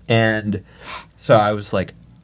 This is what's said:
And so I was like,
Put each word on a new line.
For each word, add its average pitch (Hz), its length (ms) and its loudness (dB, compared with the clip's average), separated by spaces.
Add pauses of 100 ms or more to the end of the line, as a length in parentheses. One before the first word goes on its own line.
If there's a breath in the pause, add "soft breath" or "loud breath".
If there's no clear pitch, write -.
And 107 560 0 (540 loud breath)
so - 200 2
I 104 160 2
was 104 200 -8
like, 95 200 -4 (300)